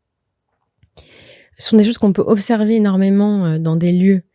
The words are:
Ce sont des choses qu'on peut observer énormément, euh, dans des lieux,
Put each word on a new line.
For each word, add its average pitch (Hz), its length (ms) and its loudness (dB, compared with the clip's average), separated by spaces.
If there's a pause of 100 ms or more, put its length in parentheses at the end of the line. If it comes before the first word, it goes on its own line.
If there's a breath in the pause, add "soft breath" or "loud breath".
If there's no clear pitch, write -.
(1600 loud breath)
Ce - 120 -8
sont 226 60 2
des 214 80 6
choses 233 140 -2
qu'on 196 160 0
peut - 120 -2
observer 214 500 -2
énormément, 202 680 0
euh, 160 140 -2
dans 160 160 -2
des 170 160 0
lieux, 185 300 2 (140)